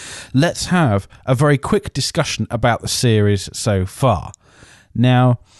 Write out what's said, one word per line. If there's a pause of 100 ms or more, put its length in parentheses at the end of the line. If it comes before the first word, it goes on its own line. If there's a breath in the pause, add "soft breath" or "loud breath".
(320 loud breath)
let's
have (180 soft breath)
a
very
quick
discussion
about
the
series
so
far. (600 soft breath)
Now, (200 soft breath)